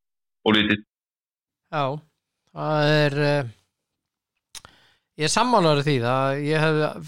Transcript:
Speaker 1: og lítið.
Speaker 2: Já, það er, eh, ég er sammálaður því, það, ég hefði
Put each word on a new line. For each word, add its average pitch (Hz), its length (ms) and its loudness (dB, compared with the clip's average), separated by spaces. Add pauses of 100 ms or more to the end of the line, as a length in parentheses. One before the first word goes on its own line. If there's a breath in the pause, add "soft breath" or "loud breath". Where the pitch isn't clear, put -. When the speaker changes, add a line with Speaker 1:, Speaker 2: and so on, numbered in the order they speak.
(440)
Speaker 1:
og 107 100 4
lítið. 107 300 0 (880)
Speaker 2:
Já, 151 120 -2 (720)
það 151 380 0
er, 147 260 0
eh, 147 260 0 (1700 soft breath)
ég 151 60 -4
er 156 80 -2
sammálaður 185 520 2
því, 147 140 2
það, 135 460 -2
ég 156 160 0
hefði 156 320 0 (160)